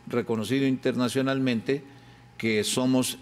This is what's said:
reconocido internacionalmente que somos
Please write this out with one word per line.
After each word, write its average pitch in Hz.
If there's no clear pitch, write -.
reconocido 120
internacionalmente 131
que 107
somos 127